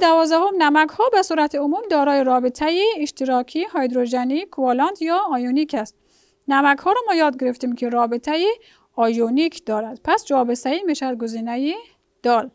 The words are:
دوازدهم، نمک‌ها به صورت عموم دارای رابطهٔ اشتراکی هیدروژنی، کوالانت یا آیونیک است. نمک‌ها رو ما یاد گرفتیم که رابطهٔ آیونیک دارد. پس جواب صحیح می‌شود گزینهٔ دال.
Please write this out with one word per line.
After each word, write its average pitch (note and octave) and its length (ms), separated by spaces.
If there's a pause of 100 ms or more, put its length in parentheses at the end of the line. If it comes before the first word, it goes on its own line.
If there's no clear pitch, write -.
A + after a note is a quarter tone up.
دوازدهم، E4 600
نمک‌ها D4+ 500
به F#4+ 100
صورت D#4 320
عموم D4 360
دارای C#4+ 340
رابطهٔ B3+ 560 (160)
اشتراکی C4+ 800
هیدروژنی، B3+ 720
کوالانت C4+ 560
یا E4+ 160 (140)
آیونیک C4 420
است. A3+ 220 (520)
نمک‌ها C#4 440
رو A#4+ 140
ما G4 80
یاد D4+ 220
گرفتیم B3 380
که A#3+ 140
رابطهٔ A#3+ 580 (500)
آیونیک A#3 680
دارد. A3 380
پس G#4 200
جواب B3 300
صحیح D4 280
می‌شود C#4 360
گزینهٔ A#3 560 (480)
دال. A#3+ 320